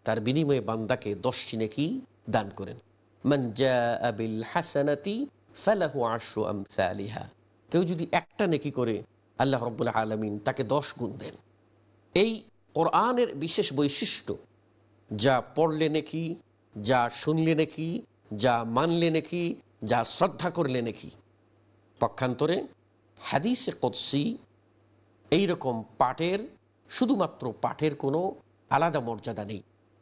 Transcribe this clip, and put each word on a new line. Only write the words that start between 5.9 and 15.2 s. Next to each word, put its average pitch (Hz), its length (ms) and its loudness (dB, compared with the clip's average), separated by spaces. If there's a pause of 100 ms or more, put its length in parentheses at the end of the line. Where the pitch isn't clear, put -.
আশরু 113 420 -2
আমসালিহা। 101 840 -4 (420)
কেউ 175 120 4
যদি 170 280 -2
একটা - 360 0
নেকি 151 240 0
করে 113 320 -2 (340)
আল্লাহ 127 260 2
রব্বুল 117 240 -2
আলামিন 110 520 -2
তাকে 131 240 -2
দশ 135 360 -2
গুণ 117 120 -6
দেন। - 240 -12 (800)
এই 220 300 4 (300)
কোরআনের 220 640 2
বিশেষ 160 380 -2
বৈশিষ্ট্য, 139 640 0 (800)
যা 123 260 4 (140)